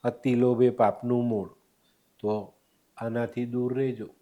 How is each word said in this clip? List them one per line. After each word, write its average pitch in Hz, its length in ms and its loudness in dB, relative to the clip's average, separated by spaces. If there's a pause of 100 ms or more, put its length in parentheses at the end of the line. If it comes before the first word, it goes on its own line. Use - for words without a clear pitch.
અતિ 123 320 0
લોભ 123 280 4
એ 123 60 6
પાપનું 120 580 0
મૂળ. 101 220 -2 (720)
તો 104 340 -4 (440)
આનાથી 117 480 -4
દૂર 123 280 -2
રહેજો. 123 360 -4 (120)